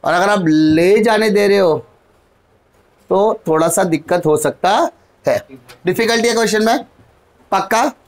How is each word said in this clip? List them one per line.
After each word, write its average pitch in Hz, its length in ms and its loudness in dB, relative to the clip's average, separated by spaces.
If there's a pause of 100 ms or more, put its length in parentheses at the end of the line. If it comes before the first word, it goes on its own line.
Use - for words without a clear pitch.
और 151 100 -2
अगर 185 160 0
आप 196 180 0
ले 156 560 2
जाने 220 260 0
दे 202 180 0
रहे 202 100 2
हो 165 300 0 (1200)
तो 208 380 0
थोड़ा 160 200 0
सा 190 160 0
दिक्कत 170 420 -2
हो 151 120 2
सकता 190 540 -2 (360)
है। - 180 -2 (400)
Difficulty 220 420 -2
है 226 60 0
question 220 320 0
में, 262 180 0 (680)
पक्का? 226 400 -2 (160)